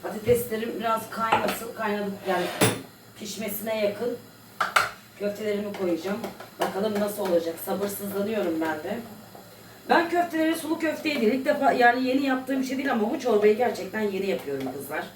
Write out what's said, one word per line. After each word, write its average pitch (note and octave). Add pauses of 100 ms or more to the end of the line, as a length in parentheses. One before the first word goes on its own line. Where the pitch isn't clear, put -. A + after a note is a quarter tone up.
Patateslerim A3
biraz A3
kaynasın, -
kaynadı, G#3 (180)
yani F3+ (760)
pişmesine G#3+
yakın A#3 (1000)
köftelerimi G3+
koyacağım. F#3+ (400)
Bakalım G3+
nasıl G3
olacak? E3 (100)
Sabırsızlanıyorum G3
ben D#3
de. G3 (920)
Ben E4
köfteleri D#4+
sulu D#4
köfteye D4
değil, A3
ilk C4
defa, C4+
yani B3
yeni C#4
yaptığım C4
şey C4+
değil D4
ama A3
bu D#4+
çorbayı G#3+
gerçekten G#3+
yeni F#3+
yapıyorum C#3
kızlar. D3 (100)